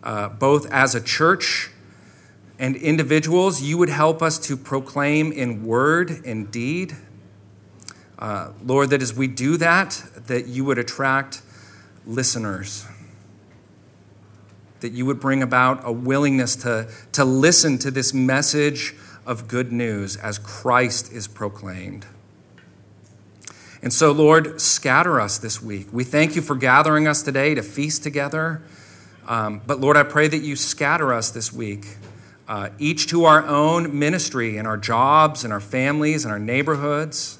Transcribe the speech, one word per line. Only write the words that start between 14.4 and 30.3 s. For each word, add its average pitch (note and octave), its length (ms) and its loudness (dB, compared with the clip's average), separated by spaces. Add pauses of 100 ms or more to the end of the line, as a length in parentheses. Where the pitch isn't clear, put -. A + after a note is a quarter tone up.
that A#2+ 100 -8
you B2 160 -4
would C3+ 140 -2
bring C3+ 200 0
about B2+ 440 2
a A#2+ 80 -4
willingness C3 640 0
to, A2+ 320 -4 (240)
to C#3+ 120 2
listen C3+ 540 4
to C3+ 140 -4
this C3 200 -2
message C3+ 840 0 (280)
of A#2 220 -8
good A#2+ 240 -2
news G#2+ 460 -4
as G#2+ 240 -8
Christ - 720 0
is A2 160 -10
proclaimed. F#2+ 760 -12 (1700)
And C3 120 -2
so, D#3+ 180 6
Lord, D3+ 500 4
scatter C#3+ 600 2
us G2+ 180 -2
this - 240 -8
week. G2+ 300 -10
We B2 100 -2
thank D3 320 2
you E3 80 0
for D3 140 -4
gathering D3+ 500 4
us D3 160 0
today C#3 320 0
to A#2+ 80 -2
feast C#3+ 400 -4
together. D#3 580 -4 (680)
Um, G#2+ 360 -4
but C#3 140 -2
Lord, C#3+ 180 4
I D3 60 8
pray D3 240 2
that D#3 120 0